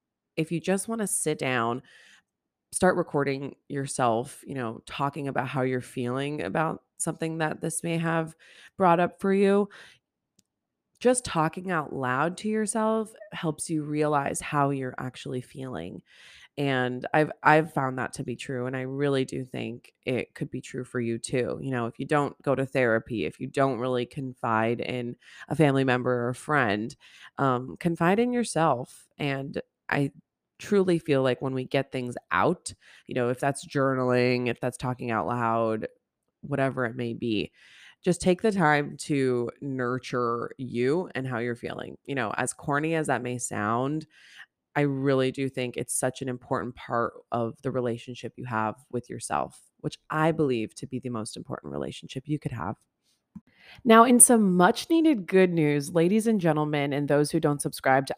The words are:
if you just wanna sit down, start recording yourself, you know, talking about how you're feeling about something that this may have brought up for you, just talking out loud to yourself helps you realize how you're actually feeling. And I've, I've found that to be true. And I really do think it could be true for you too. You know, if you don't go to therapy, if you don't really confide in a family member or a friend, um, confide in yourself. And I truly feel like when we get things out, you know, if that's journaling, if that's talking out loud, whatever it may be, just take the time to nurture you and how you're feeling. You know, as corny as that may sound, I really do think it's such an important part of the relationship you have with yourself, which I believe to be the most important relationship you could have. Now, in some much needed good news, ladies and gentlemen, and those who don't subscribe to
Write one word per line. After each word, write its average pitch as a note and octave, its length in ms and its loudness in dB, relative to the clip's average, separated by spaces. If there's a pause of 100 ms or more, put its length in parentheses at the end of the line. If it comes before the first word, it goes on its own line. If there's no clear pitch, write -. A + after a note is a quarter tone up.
(360)
if D#3+ 160 -2
you E3 80 -2
just F#3+ 300 -2
wanna A3+ 180 -4
sit - 320 -2
down, B2 420 0 (920)
start F3+ 240 2
recording C#3 580 -2 (140)
yourself, C3+ 760 -2
you - 80 -10
know, A#2+ 320 -6
talking C#3 440 -4
about C3 180 -4
how C3 140 -4
you're B2+ 200 0
feeling C3+ 600 -4
about E3 420 -4 (140)
something D#3+ 400 -6
that D#3 240 -4
this - 220 -6
may E3 140 -2
have E3 380 -2 (420)
brought F3 220 6
up F3 220 0
for G3 120 2
you, G3+ 360 4 (1300)
just B3 240 4
talking F3 480 -2
out D#3 220 -2
loud C#3 440 0
to G#3+ 120 -4
yourself A3 640 -2 (180)
helps D#3+ 380 -4
you D#3 140 -2
realize D3 580 0
how C#3+ 300 0
you're C3 260 -4
actually B2+ 440 -8
feeling. B2+ 600 -10 (560)
And B2+ 560 0
I've, D#3 180 4 (120)
I've D#3 280 6
found C3 280 -2
that - 140 -6
to C#3 100 -6
be B2 120 -8
true. B2 300 -6
And C3 100 -6
I C3 60 -4
really C3+ 440 0
do C3 200 -8
think A#2+ 480 -8 (120)
it B2 280 -2
could - 160 -8
be C3 100 -8
true B2+ 240 -10
for B2 160 -6
you A#2 200 -2
too. A#2+ 420 -2
You C#3 80 -6
know, A#2+ 160 -2
if - 140 -8
you C#3 80 -8
don't C#3+ 340 0
go C#3 140 0
to C3+ 100 -2
therapy, A#2 600 0
if - 140 -8
you C3 60 -8
don't C3+ 320 0
really B2 300 -2
confide A#2+ 720 -2
in A#2+ 340 -6 (340)
a C#3+ 60 -4
family C3+ 280 6
member B2+ 280 2 (140)
or B2 40 -2
a B2+ 60 -4
friend, A#2+ 600 0 (420)
um, B2+ 420 0
confide E3+ 380 2
in A#3+ 160 2
yourself. D#3+ 760 0 (120)
And C#3 420 -4 (260)
I C#3 240 0 (460)
truly F#3 400 2
feel C#3 240 2
like C3 220 0
when C3 100 -2
we C3 100 -2
get C3+ 280 -2
things B2 240 -6 (160)
out, G#2 420 0 (320)
you - 80 -10
know, A#2+ 160 0
if B2+ 100 -4
that's C#3+ 280 -2
journaling, B2+ 800 2
if A#2 120 -4
that's B2 180 -4
talking B2 340 -6
out G2 160 -2
loud, A2+ 600 0 (540)
whatever C3+ 440 -2
it A2+ 100 -4
may A#2+ 180 -4
be, G#2+ 380 -2 (520)
just F3 160 2
take F3+ 220 2
the A3+ 100 2
time D3+ 460 2
to B2+ 540 0 (100)
nurture B2 960 -4
you B2+ 560 -2
and C3 140 -4
how B2 100 -4
you're A#2+ 180 -2
feeling. - 500 -10
You C#3 100 -6
know, A#2+ 200 -2
as B2 180 -2
corny D#3 420 0
as D#3 120 0
that B2 140 0
may B2 160 -4
sound, A#2+ 720 -2 (680)
I D3 60 2
really C3+ 500 2
do C3+ 180 -4
think B2 260 -6
it's - 220 -4
such - 240 -2
an C3+ 80 -6
important B2 460 -4
part A#2 380 -2 (180)
of A#2 320 -2
the C3+ 80 -4
relationship B2 640 -6
you B2+ 80 -10
have A2 300 -2 (160)
with A#2+ 180 -6
yourself, F#2 500 -4 (200)
which - 180 -8 (140)
I D#3 200 2
believe C3 440 0
to - 100 -14
be B2+ 140 -8
the B2 100 -8
most A2 260 -8
important D2 380 -12
relationship C#2+ 540 -8
you D3+ 100 -4
could - 140 -8
have. G#2+ 240 -6 (1080)
Now, A3+ 200 10
in B3 160 8
some G#3+ 360 8
much F3+ 360 6
needed D#4 340 4
good F#3 260 6
news, D3 400 2
ladies F#3 360 4
and G#3+ 120 4
gentlemen, D3+ 540 2
and C#3+ 140 0
those D3 240 4
who E3 80 2
don't D3 220 2
subscribe C3+ 460 2
to - 100 -6